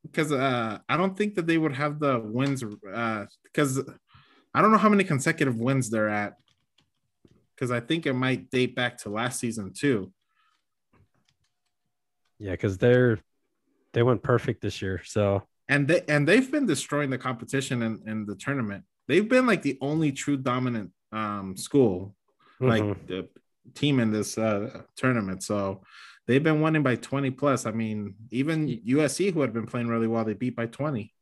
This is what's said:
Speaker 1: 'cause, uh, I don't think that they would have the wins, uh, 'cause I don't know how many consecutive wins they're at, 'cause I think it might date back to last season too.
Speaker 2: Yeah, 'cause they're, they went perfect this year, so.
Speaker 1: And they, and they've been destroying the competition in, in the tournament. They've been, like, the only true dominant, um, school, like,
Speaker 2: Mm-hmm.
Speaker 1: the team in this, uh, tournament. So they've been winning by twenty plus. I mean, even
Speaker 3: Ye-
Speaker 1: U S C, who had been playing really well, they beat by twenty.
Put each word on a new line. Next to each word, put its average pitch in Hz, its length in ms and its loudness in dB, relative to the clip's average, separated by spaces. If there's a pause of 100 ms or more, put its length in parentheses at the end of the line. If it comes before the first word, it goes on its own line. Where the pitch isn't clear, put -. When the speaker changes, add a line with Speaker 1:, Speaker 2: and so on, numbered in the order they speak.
(120)
Speaker 1:
'cause, 156 200 -2
uh, 120 460 -2 (100)
I 135 80 2
don't 190 200 0
think 208 180 -2
that 170 120 -2
they 165 120 2
would 156 160 0
have 147 260 -4
the 139 180 2
wins, 127 460 -2
uh, 104 640 -6 (260)
'cause 135 280 2 (720)
I 131 100 2
don't 214 100 6
know 214 60 6
how 208 100 6
many 202 160 6
consecutive 139 520 0
wins 120 340 0
they're 107 180 2
at, 104 260 -2 (1200)
'cause 123 140 -4
I 123 80 0
think 160 280 -2
it 135 80 0
might 131 360 -2
date 127 240 0
back 123 240 -2
to - 120 -12
last 120 280 -4
season 107 340 -6
too. 107 400 -2 (2250)
Speaker 2:
Yeah, 95 180 -6
'cause 98 220 -2
they're, 123 420 6 (720)
they 120 100 2
went 120 220 4
perfect 123 380 0
this - 200 -6
year, 95 220 -4
so. 101 420 0 (220)
Speaker 1:
And 143 180 2
they, 165 220 2
and 147 180 2
they've 240 240 4
been 294 160 0
destroying 147 440 -2
the 123 80 -2
competition 127 640 -4
in, 113 240 -4
in 107 200 -6
the 101 80 -6
tournament. 104 500 -6 (220)
They've 196 220 4
been, 254 180 4
like, 202 160 2
the 135 180 -2
only 151 300 0
true 143 260 -2
dominant, 123 540 -2 (220)
um, 104 440 -6
school, 107 600 2 (420)
like, 113 240 2
Speaker 2:
Mm-hmm. 101 240 -4
Speaker 1:
the 90 220 -8 (460)
team 143 260 2
in 110 100 2
this, 107 260 -2
uh, 107 460 -2 (140)
tournament. 104 480 -2
So 98 380 -2 (440)
they've 135 160 4
been 156 180 2
winning 156 220 2
by 127 140 2
twenty 135 340 -4
plus. 131 360 0
I 110 40 -2
mean, 107 460 -6 (140)
even 151 360 -2
Speaker 3:
Ye- 120 200 -6
Speaker 1:
U 135 160 2
S 139 140 0
C, 190 140 0
who 160 120 0
had 117 100 0
been 110 140 -4
playing 120 200 -4
really 113 220 0
well, 113 160 0
they 107 100 -2
beat 120 220 -4
by 117 100 -4
twenty. 120 560 -6